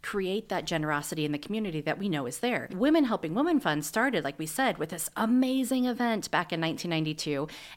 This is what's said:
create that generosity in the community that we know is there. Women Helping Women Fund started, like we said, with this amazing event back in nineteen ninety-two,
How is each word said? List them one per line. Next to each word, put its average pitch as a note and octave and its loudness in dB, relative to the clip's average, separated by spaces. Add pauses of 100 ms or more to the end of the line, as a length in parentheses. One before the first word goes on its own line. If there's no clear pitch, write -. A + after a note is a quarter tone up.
create G3 -2
that F3 -2
generosity D3+ 0
in D3 0
the D3 0
community G3+ -4
that D3+ -2
we G3 -2
know D3 0
is B2 -6
there. A#3 -2
Women D4 4
Helping F#3+ 0
Women D4+ 2
Fund D3+ 2
started, A3 0
like C#3 -4
we D#3 -4
said, G#3+ 0
with D#3 -4
this - -6
amazing B3+ 4
event A#3 0
back E3 0
in E3 0
nineteen E3 -2
ninety-two, D#3 -2 (280)